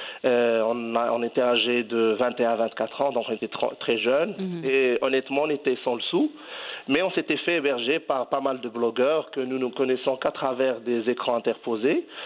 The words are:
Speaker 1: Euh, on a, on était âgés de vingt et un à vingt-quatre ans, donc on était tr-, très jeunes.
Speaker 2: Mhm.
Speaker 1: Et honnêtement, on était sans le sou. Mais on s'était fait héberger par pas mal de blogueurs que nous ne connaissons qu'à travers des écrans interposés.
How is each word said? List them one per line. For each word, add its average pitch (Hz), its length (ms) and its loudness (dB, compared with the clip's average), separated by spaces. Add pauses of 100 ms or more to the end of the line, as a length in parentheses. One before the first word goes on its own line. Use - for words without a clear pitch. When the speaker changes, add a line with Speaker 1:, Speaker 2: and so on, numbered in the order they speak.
(240)
Speaker 1:
Euh, 120 420 4
on 117 300 -2
a, 117 160 2
on 117 100 0
était 117 200 0
âgés 120 420 2
de 113 340 2
vingt 123 220 0
et 120 40 4
un 117 60 2
à 117 60 2
vingt-quatre 110 460 -2
ans, 139 100 0
donc 117 160 -2
on 120 40 -2
était 110 140 -4
tr-, - 320 -2
très 117 200 0
jeunes. 147 380 2
Speaker 2:
Mhm. 180 280 -6
Speaker 1:
Et 131 360 4
honnêtement, 135 420 0
on 156 80 0
était 135 340 0
sans 123 100 0
le 113 80 -6
sou. 294 300 0 (560)
Mais 147 140 4
on 190 100 0
s'était 156 240 0
fait 170 220 0
héberger 135 420 0
par 135 300 -2
pas 139 100 0
mal 135 200 -2
de 123 80 -6
blogueurs 117 600 2
que - 80 -6
nous 131 200 -2
ne 127 80 0
connaissons 127 500 0
qu'à 127 160 0
travers 131 480 0
des 117 280 0
écrans 120 280 0
interposés. 117 680 0 (220)